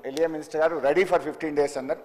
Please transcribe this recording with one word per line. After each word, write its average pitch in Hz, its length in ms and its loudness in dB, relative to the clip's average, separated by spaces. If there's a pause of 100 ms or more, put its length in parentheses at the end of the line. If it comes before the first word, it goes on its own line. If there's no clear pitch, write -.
ఎల్ఏ 156 260 0
మినిస్టర్ 151 260 -4
గారు, 165 140 2 (100)
"Ready 156 240 4
for 175 180 4
fifteen 151 320 -6
days" 143 220 2
అన్నారు. 139 240 -6